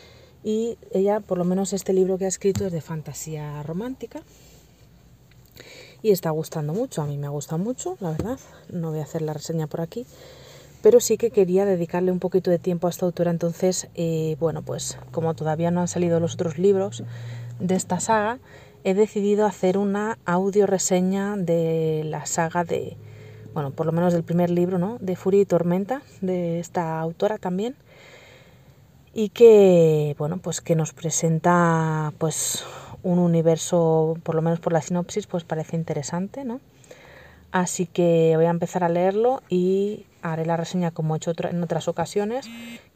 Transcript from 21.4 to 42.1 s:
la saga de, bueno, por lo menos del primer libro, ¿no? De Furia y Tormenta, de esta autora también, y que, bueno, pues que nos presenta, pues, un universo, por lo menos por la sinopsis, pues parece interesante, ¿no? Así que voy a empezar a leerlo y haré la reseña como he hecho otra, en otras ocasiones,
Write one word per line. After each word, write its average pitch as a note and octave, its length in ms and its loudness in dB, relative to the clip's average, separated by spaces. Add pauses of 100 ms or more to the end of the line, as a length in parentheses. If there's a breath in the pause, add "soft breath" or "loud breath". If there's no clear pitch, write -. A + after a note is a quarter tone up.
la D3+ 220 -6
saga E3+ 380 -2
de, - 320 -4 (580 loud breath)
bueno, C#3+ 160 -4
por D#3+ 160 -4
lo D#3+ 60 0
menos F3 200 2
del E3+ 120 0
primer F3 260 0
libro, F3 260 0
¿no? G3+ 240 -2
De F#3 140 -4
Furia F#3+ 260 2
y G3 60 4
Tormenta, F#3 560 0 (180)
de F3+ 380 -2
esta E3 400 -4
autora E3+ 400 -4
también, G3 380 -6 (1400 loud breath)
y G#3+ 140 -2
que, E3+ 880 8
bueno, D3+ 200 -4
pues F3 220 -8
que - 140 -2
nos D#3+ 180 0
presenta, D#3+ 1300 0
pues, - 460 -4 (400 loud breath)
un F3 160 2
universo, E3 1040 2
por E3 100 -2
lo D#3+ 80 0
menos E3+ 160 0
por E3+ 140 -4
la D#3+ 100 2
sinopsis, F3+ 460 -4
pues E3+ 160 -6
parece D#3+ 320 -6
interesante, E3 680 -6
¿no? B3 160 -8 (920 loud breath)
Así F3+ 340 -2
que E3 480 4
voy D#3+ 120 4
a E3+ 40 2
empezar E3+ 320 -2
a F3 60 2
leerlo F#3+ 600 2
y F#3+ 580 0 (160)
haré D#3+ 220 -4
la E3 120 0
reseña E3+ 340 -2
como D#3 240 -2
he D#3+ 40 -2
hecho E3+ 120 -4
otra, E3+ 200 -4
en F3 120 -2
otras E3 240 -4
ocasiones, G#3 600 -4 (500 loud breath)